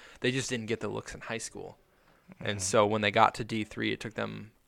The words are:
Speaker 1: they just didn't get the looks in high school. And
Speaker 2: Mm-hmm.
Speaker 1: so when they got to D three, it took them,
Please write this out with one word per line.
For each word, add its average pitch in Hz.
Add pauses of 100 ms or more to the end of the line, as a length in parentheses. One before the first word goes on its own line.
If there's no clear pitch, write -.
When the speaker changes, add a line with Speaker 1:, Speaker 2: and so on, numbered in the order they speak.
(200)
Speaker 1:
they 127
just 127
didn't 117
get 110
the 104
looks 107
in -
high 117
school. - (640)
And 104
Speaker 2:
Mm-hmm. -
Speaker 1:
so 104
when 107
they 104
got 110
to 117
D 110
three, 107
it 107
took 110
them, 107 (160)